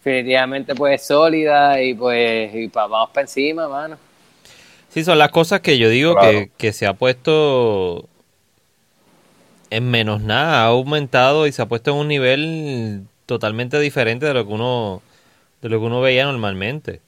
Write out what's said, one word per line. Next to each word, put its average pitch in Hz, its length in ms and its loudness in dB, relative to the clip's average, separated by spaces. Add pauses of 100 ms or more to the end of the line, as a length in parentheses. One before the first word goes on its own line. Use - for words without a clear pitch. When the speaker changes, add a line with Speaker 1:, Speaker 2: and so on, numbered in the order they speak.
Speaker 1:
definitivamente, 131 720 -2
pues, 139 240 0
es - 80 -14
sólida 147 720 4
y, 127 120 0
pues, 117 600 -2
y 113 120 -8
pa-, 107 200 -2
vamos 110 240 -2
pa' 143 100 -2
encima, 151 480 -4
mano. 151 260 -10 (920)
Speaker 2:
Sí, 165 140 -6
son 165 160 4
las 147 100 6
cosas 165 320 2
que 147 160 2
yo 113 100 4
digo 139 280 4
Speaker 3:
Claro. 98 160 8
Speaker 2:
que, 104 260 0
que 107 160 -2
se 104 140 -4
ha 98 60 0
puesto 127 1120 0 (1600)
en 120 200 -2
menos 107 320 0
nada, 123 420 2
ha - 20 4
aumentado 135 840 2
y 139 40 -2
se 131 100 -8
ha 110 60 -2
puesto 117 240 -4
en 143 60 0
un 147 100 -2
nivel 135 960 -2 (240)
totalmente 120 520 -4
diferente 131 460 -2
de 143 80 0
lo 120 140 -2
que 104 60 -10
uno, 113 480 -4 (600)
de 117 80 -10
lo 110 100 0
que 110 60 -4
uno 120 160 -2
veía 131 240 2
normalmente. 110 840 -6